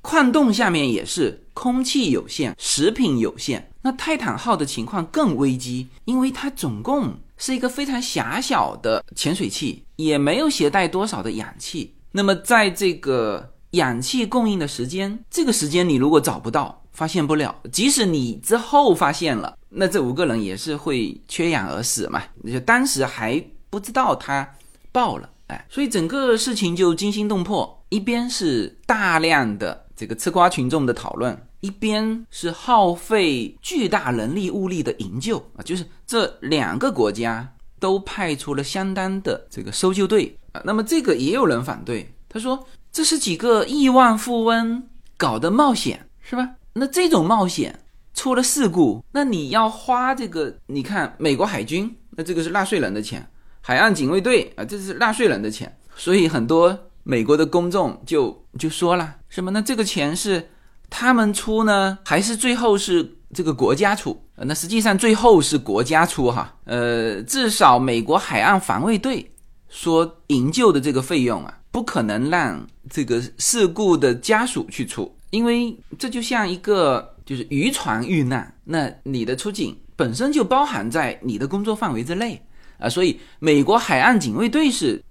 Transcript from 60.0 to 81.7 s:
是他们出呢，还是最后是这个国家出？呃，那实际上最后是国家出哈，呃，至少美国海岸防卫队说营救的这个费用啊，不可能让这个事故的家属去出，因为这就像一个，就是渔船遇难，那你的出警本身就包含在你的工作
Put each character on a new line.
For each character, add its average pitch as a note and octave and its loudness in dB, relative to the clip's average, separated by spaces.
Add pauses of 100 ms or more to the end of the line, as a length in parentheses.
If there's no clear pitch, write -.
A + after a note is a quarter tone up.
是 F3+ -2 (400)
他 B3 2
们 G#3+ 4
出 A3 0
呢， G3 2
还 E3 2
是 A3 -2
最 B3 0
后 A3+ 2
是 F3 0 (180)
这 F3+ -4
个 D#3 0
国 B2 4
家 G3+ 2
出？ - -6 (200)
呃， - -12
那 C#3+ -2
实 E3+ -6
际 A3+ 2
上 G#3 4
最 A3 6
后 G#3+ 8
是 C#3+ 2
国 G#2+ 0
家 D#3 4
出 B2+ 0
哈， A#2 -6 (100)
呃， A#2 -2
至 A#3+ 0
少 D3+ 8
美 B2 2
国 D3 2
海 A#2+ 0
岸 F#3+ 4
防 - -2
卫 A3 2
队 B3+ -4 (400)
说 E3 0
营 C#3 2
救 A#3 6
的 D3 4
这 C#3+ 0
个 C3 0
费 C#3 0
用 A2 -2
啊， - -16 (140)
不 A#3+ -2
可 F3+ -2
能 A2 -2
让 B2 -2 (260)
这 D3 -2
个 A#2+ 0 (160)
事 A3+ 2
故 F3 2
的 C3 4
家 G#3+ 0
属 - -4
去 - -6
出， - -8 (140)
因 A3+ -2
为 A#3+ 0 (220)
这 C4 -6
就 B3 -6
像 A3+ -2
一 F3+ -4
个， E3 0
就 C3+ -8
是 B2 -8
渔 C#3+ 0
船 A#2 -4
遇 D#3+ 2
难， B2+ -4 (120)
那 D3+ -4 (120)
你 B2+ -4
的 B2 -2
出 E3 -6
警 G3 -6 (200)
本 A#2+ 0
身 B3+ 0
就 C#4+ 2
包 C4 2
含 A3+ -6
在 D3 -2
你 A#2+ -4
的 C3+ -4
工 G3 -4
作 G#3+ -2